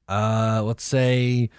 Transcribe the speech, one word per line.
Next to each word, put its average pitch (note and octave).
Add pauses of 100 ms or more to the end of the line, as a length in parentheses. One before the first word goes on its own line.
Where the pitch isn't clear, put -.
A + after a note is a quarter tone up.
uh, A2
let's A2+
say, B2